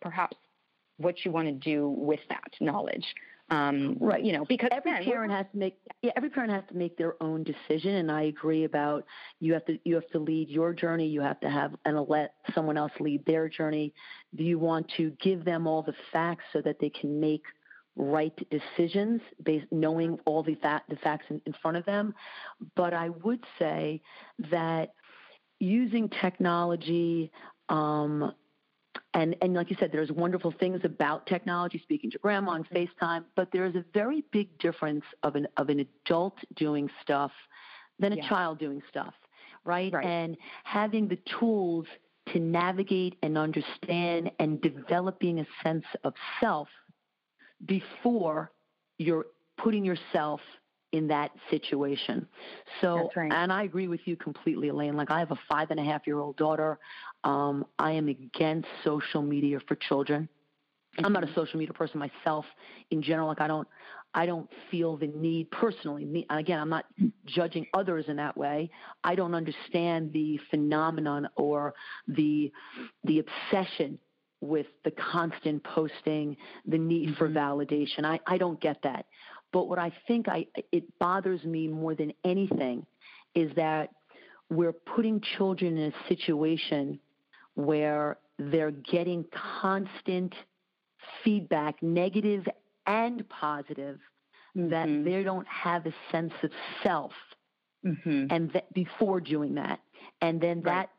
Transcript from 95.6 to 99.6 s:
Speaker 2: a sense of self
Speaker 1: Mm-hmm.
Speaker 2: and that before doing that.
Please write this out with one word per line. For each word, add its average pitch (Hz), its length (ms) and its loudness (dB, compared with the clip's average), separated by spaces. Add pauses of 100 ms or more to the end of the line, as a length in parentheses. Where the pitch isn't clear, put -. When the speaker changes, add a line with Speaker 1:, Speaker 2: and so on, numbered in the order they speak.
Speaker 2:
a 160 100 -4 (180)
sense 165 200 0 (120)
of 151 80 0 (320)
self 151 280 0 (720)
Speaker 1:
Mm-hmm. 147 460 0
Speaker 2:
and 165 220 0
that - 200 -2
before 185 480 0
doing 147 360 -2
that. - 240 -4 (420)